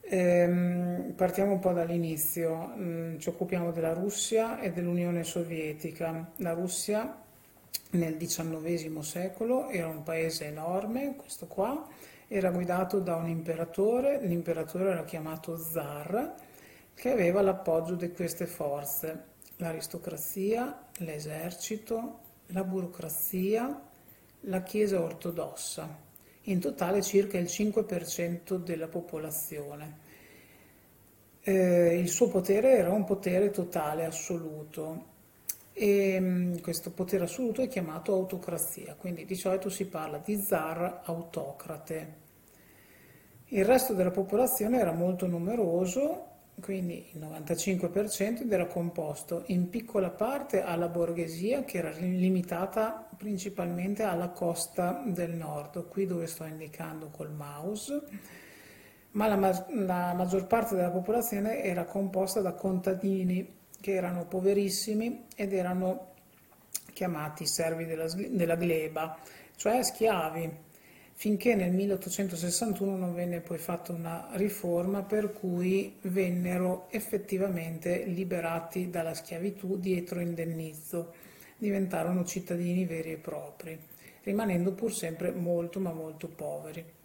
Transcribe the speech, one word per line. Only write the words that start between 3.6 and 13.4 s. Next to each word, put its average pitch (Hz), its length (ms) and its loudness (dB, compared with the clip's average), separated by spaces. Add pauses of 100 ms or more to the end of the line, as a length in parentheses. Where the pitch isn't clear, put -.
della 165 200 0
Russia 220 680 0
e 202 100 -2
dell'Unione 175 540 0
Sovietica. 165 1120 -4
La 170 160 -2
Russia 185 720 -2 (680)
nel 165 260 2
diciannovesimo 160 840 -2
secolo 190 680 -2
era 170 200 -2
un 156 160 -8
paese 160 420 -2
enorme, 208 680 -2
questo - 300 -12
qua, 262 420 -2 (400)
era 190 220 2
guidato 180 500 2
da 170 160 0
un 165 120 0
imperatore, 190 960 2